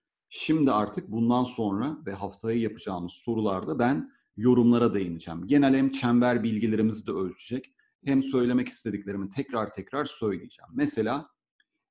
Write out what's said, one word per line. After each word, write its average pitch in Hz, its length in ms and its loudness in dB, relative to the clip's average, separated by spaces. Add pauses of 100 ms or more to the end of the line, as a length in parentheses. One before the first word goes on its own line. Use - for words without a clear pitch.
(280)
Şimdi 156 440 0
artık 104 360 -2
bundan 117 360 2
sonra 117 600 -4
ve 101 60 -8
haftaya 113 480 -4
yapacağımız 98 520 -6
sorularda 107 680 -2
ben 131 340 0 (240)
yorumlara 117 580 6
değineceğim. 85 520 -6
Genel 135 300 4
hem 135 140 2
çember 120 520 2
bilgilerimizi 110 640 0
de 104 60 -6
ölçecek, 95 600 -8 (300)
hem 135 180 2
söylemek 123 460 0
istediklerimi 98 600 -8
tekrar 123 420 -6
tekrar 135 320 -8
söyleyeceğim. - 680 -8
Mesela, 135 560 -2 (600)